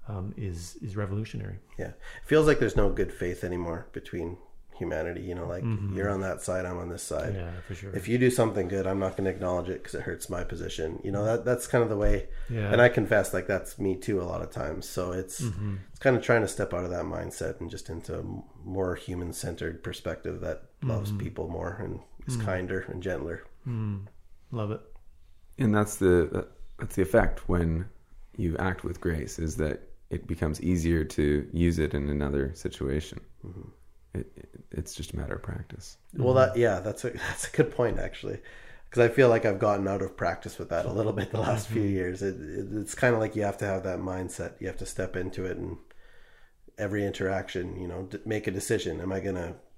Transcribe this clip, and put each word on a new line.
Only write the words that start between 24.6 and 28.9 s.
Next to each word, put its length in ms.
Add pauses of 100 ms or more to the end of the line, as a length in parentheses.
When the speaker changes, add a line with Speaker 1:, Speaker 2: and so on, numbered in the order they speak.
Speaker 1:
it. 100 (760)
Speaker 3:
And 160
that's 220
the, 520 (300)
that's 200
the 40
effect 480
when 400 (460)
you 220
act 260
with 180